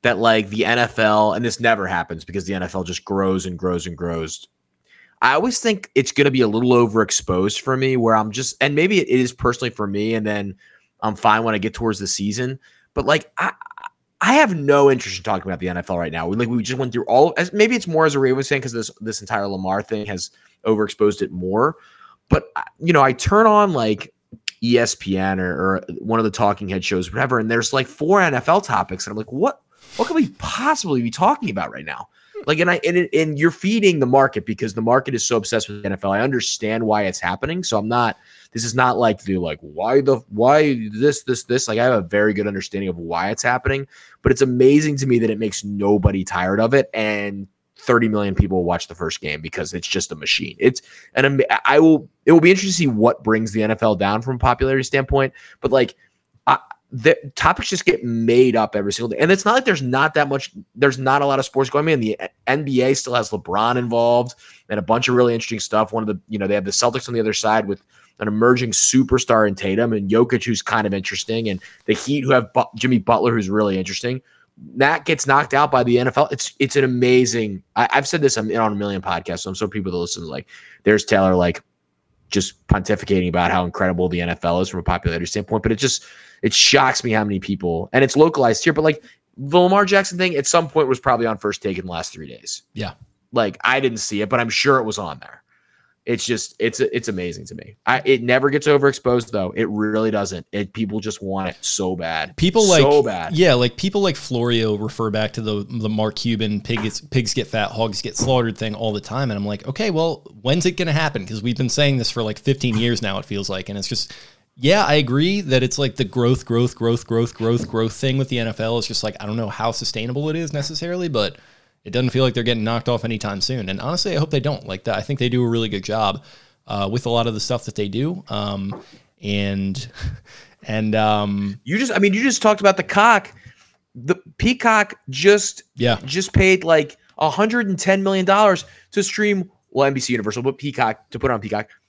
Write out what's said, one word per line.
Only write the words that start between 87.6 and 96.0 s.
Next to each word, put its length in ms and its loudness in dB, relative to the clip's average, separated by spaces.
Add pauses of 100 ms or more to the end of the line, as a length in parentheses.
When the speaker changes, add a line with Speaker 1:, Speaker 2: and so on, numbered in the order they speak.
Speaker 1:
and 120 4
it's 120 0
localized 480 4
here, 100 2
but, 100 0
like, 200 0 (320)
the 240 2
Lamar 260 4
Jackson 340 0
thing 160 0
at 100 -2
some 240 2
point 180 2
was 120 0
probably 260 0
on 140 -2
First 240 -4
Take 160 -4
in 60 -12
the 60 -10
last 220 -8
three 140 -16
days. 360 -14 (100)
Speaker 2:
Yeah. 200 -8 (380)
Speaker 1:
Like, 320 0
I 160 4
didn't 200 -2
see 220 -4
it, 80 -4
but 100 0
I'm 100 -2
sure 280 2
it 60 0
was 160 -6
on 200 -10
there. 200 -20 (640)